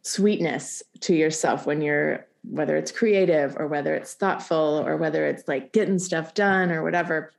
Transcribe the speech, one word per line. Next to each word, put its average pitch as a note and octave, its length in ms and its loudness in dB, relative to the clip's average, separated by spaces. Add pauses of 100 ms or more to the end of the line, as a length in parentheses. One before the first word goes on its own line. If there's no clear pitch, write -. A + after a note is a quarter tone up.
sweetness F#3+ 800 0 (200)
to F#3 120 2
yourself D#3 540 2
when D3+ 140 0
you're, D3 440 0 (240)
whether D3+ 280 -2
it's - 140 -4
creative F3 680 2
or D#3 100 -4
whether D3 280 -2
it's - 180 -8
thoughtful D#3 720 0
or D#3 120 -2
whether D#3+ 300 0
it's, - 200 -6
like, C#3 260 -6
getting G3 260 2
stuff E3 340 -4
done F#3+ 380 2
or D#3+ 120 -2
whatever. E3 560 -2